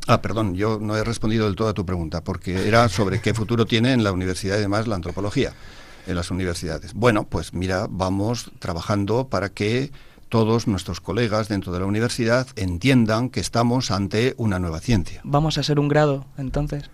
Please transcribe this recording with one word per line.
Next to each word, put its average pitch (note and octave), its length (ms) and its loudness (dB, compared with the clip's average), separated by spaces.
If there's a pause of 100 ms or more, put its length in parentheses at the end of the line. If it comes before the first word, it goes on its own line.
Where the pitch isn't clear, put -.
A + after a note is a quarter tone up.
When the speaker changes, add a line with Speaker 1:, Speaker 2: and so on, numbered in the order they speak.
Speaker 1:
Ah, A2+ 120 6
perdón, G2+ 340 -2
yo G#2+ 260 0
no G#2+ 160 -2
he G#2+ 80 2
respondido A2 420 0
del G2 100 0
todo A2 120 0
a G#2 60 0
tu F#2 120 -2
pregunta, F2 380 -4
porque F#2 440 -2
era A#2 200 6
sobre G2 320 0
qué G#2+ 140 0
futuro A2+ 320 0
tiene A#2+ 260 2
en A#2+ 100 4
la G2+ 100 2
universidad F#2 460 -2
y - 20 2
demás G#2 280 0
la G#2+ 80 -2
antropología, F#2 560 -2 (540)
en F#2 100 -2
las F2 140 -4
universidades. F2 640 -4
Bueno, G#2+ 340 4
pues E2+ 260 -4
mira, F#2 340 0
vamos G2 680 -2
trabajando G#2 720 -2
para G2 220 -2
que A#2+ 420 -2 (360)
todos A2+ 380 2
nuestros F#2 340 -2
colegas G#2+ 480 0
dentro G2 240 -2
de F2 60 -2
la F#2 80 -2
universidad A#2 680 0
entiendan A2+ 720 2
que - 100 -6
estamos A#2+ 540 0
ante G#2+ 440 0
una G#2 220 0
nueva E2+ 220 -2
ciencia. G#2 420 0
Speaker 2:
¿Vamos D3 360 0
a C#3+ 40 -2
ser D3 160 0
un C#3+ 80 2
grado, C#3+ 400 2 (120)
entonces? C#3+ 560 -4